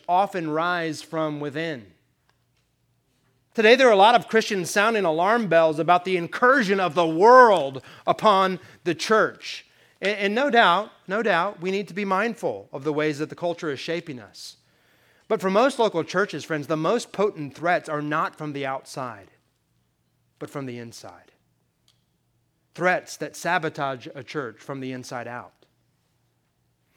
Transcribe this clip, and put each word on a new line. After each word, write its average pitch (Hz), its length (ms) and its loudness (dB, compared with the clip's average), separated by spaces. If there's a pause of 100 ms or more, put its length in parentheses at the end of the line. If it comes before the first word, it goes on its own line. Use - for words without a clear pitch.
often 180 420 0
rise 160 520 -4
from 156 380 -6
within. 147 480 -8 (1700)
Today, 226 200 6
there 254 120 6
are 233 40 8
a 202 60 6
lot 214 160 8
of 214 140 2
Christians 214 420 -2
sounding 208 340 0
alarm 185 440 0
bells 160 320 4
about 175 260 2
the 185 100 -4
incursion 196 640 2
of 175 140 -2
the 170 140 2
world 175 760 6 (240)
upon 190 540 2 (240)
the 170 100 -2
church. 165 720 -2 (340)
And, 202 180 -4
and 202 180 -2
no 285 160 0
doubt, 208 400 4 (160)
no 208 160 -4
doubt, 190 360 0
we 185 120 -6
need 196 160 -4
to 170 80 -14
be 202 100 -6
mindful 185 640 -4
of 143 120 -12
the 151 100 -2
ways 151 240 -2
that 151 120 -6
the - 60 -16
culture 170 360 -6
is 131 80 -8
shaping 165 400 -10
us. - 380 -20 (720)
But 208 140 -2
for 190 80 -2
most 240 300 2
local 185 260 0
churches, 180 400 -4
friends, 147 220 -6
the 160 100 -2
most 190 340 -2
potent 165 420 -4
threats 160 360 -2
are 147 120 -4
not 151 360 -4
from 151 160 -10
the 139 120 -8
outside, 123 640 -10 (1120)
but 120 100 -12
from 139 180 -10
the 120 100 -12
inside. 107 560 -20 (1400)
Threats 170 420 -2
that 147 180 -12
sabotage 156 800 -4
a 135 80 -16
church 123 360 -12
from 135 200 -12
the 131 140 -10
inside 123 340 -12
out. 117 240 -14 (1500)